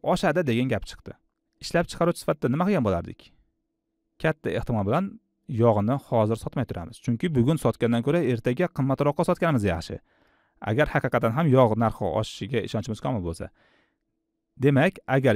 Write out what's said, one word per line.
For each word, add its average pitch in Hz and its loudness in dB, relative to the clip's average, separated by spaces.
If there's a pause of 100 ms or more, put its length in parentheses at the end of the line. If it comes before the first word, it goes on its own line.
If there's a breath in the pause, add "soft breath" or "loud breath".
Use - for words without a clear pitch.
(120)
oshadi 175 0
degan 123 0
gap 104 -4
chiqdi. - -18 (500)
Ishlab - -2
chiqaruvchi 170 -2
sifatida - -2
nima 170 -2
qilgan 160 2
bo'lardik? 87 -2 (1000)
Katta - -2 (100)
ehtimol 107 -2
bilan 151 0 (440)
yog'ni 113 2
hozir 113 0
sotmay - -6
turamiz. - -10
Chunki 120 -2
bugun 135 4
sotgandan 117 0
ko'ra 165 0
ertaga 123 -2 (100)
qimmatroqqa 143 0
sotganimiz 156 0
yaxshi. 85 -4 (720)
Agar 139 2
haqiqatan 120 0
ham 165 2
yog' 123 6 (100)
narxi 110 -2 (160)
oshishiga 110 -6
ishonchimiz 107 -6
komil 127 -4
bo'lsa. - -8 (1080)
Demak, 143 4 (220)
agar 131 4